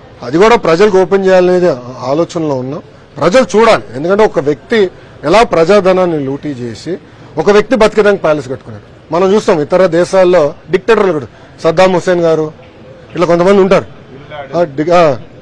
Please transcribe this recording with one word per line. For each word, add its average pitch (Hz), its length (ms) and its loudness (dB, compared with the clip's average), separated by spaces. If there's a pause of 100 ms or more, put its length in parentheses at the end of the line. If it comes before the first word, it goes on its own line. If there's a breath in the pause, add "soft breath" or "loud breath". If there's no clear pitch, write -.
(220 loud breath)
అది 127 160 -4
కూడా 226 180 4
ప్రజలకు 185 460 2
ఓపెన్ 190 240 0
చేయాలనేది 180 420 2 (360)
ఆలోచనలో 156 500 -4
ఉన్నాం. 131 280 -8 (340 loud breath)
ప్రజలు 202 420 2
చూడాలి, 220 240 4 (120)
ఎందుకంటే 185 300 0
ఒక - 140 -2
వ్యక్తి 175 520 -2 (340 loud breath)
ఎలా 190 180 2
ప్రజాధనాన్ని 180 840 0
లూటీ 139 240 -8
చేసి 123 500 -10 (400 loud breath)
ఒక 160 120 0
వ్యక్తి 208 260 2
బతికేదానికి 208 460 2
ప్యాలెస్ 151 260 -2
కట్టుకున్నాడు. - 680 -14
మనం 190 200 0
చూస్తాం 208 260 0
ఇతర 185 260 2
దేశాల్లో 175 680 2 (160)
డిక్టేటర్లు 190 420 0
కూడా, 139 140 -6 (380 loud breath)
సద్దాం 180 300 2
హుస్సేన్ 175 260 -2
గారు, 156 320 -2 (580)
ఇట్లా 165 160 -2
కొంతమంది 180 360 2
ఉంటారు. 180 220 0 (720)
ఆ, 175 60 0
డి-, 151 280 -4
ఆ, 160 280 2 (240)